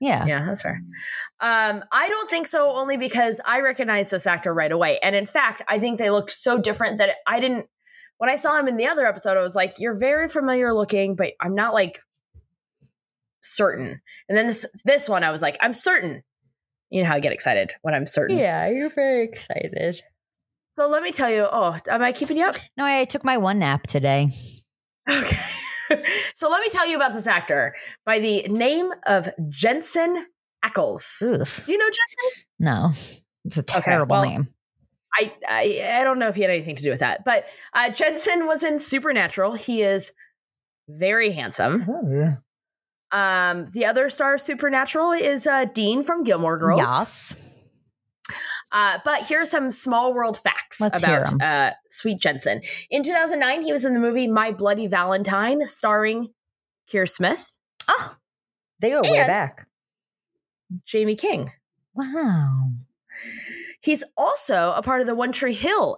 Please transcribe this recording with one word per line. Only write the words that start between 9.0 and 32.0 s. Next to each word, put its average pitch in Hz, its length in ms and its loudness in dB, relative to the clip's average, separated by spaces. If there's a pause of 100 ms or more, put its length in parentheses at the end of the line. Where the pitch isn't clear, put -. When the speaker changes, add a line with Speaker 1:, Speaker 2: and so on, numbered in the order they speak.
Speaker 2:
episode, 202 300 0
I 190 60 2
was 180 120 -4
like, 185 240 0
"You're 220 180 -2
very 285 320 0
familiar 254 440 0
looking, 202 420 0
but 180 260 -2
I'm 185 140 -2
not, 220 180 0
like, 196 280 0 (1400)
certain." - 580 -2 (280)
And 196 100 0
then 226 100 2
this, 220 180 0 (180)
this 277 240 2
one, 190 160 2
I 156 60 2
was 156 120 -4
like, 147 180 0
"I'm 240 120 0
certain." 190 520 0 (680)
You 185 120 0
know 170 60 2
how 151 60 2
I 143 60 2
get 143 120 0
excited 101 500 0
when 156 120 0
I'm 139 140 -2
certain. - 300 0
Speaker 1:
Yeah, 170 300 0
you're 269 220 -2
very 269 340 2
excited. - 800 -6 (760)
Speaker 2:
So 294 80 2
let 302 160 2
me 262 80 -4
tell 262 180 0
you, 214 220 2
oh, 175 260 0 (140)
am 233 120 2
I 247 100 2
keeping 294 240 -4
you 330 80 2
up? 392 100 0 (220)
Speaker 1:
No, 277 80 -4
I 269 200 2
took 269 200 -6
my 262 120 2
one 202 220 2
nap 143 300 2
today. 139 400 2 (840)
Speaker 2:
Okay. - 320 0
<laughs> - 60 -8 (840)
So 311 160 0
let 349 100 2
me 453 80 -2
tell 359 180 0
you 330 100 -2
about 262 180 0
this 220 120 -6
actor 175 480 0 (300)
by 220 140 2
the 214 240 0
name 285 500 0 (140)
of 185 240 2 (180)
Jensen 320 800 0 (360)
Ackles. 170 600 -2
Speaker 1:
Oof. 208 420 -2
Speaker 2:
Do 311 80 -2
you 403 60 2
know 427 80 2
Jensen? 494 560 -2 (160)